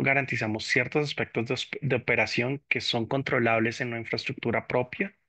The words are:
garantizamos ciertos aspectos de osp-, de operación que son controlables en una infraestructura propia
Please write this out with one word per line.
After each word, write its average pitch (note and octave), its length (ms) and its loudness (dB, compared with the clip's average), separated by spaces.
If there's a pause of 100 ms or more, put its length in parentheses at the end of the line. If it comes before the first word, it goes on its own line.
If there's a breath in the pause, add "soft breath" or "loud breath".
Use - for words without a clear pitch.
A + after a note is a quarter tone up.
garantizamos C3 640 0
ciertos C3+ 380 2
aspectos A#2+ 440 -2
de C3 60 0
osp-, - 280 -6
de C3+ 140 2
operación B2 720 0
que B2 140 0
son A2+ 240 0
controlables A#2 760 2
en B2 80 -4
una A#2 100 -4
infraestructura A2+ 680 -2
propia C3 480 -2 (120)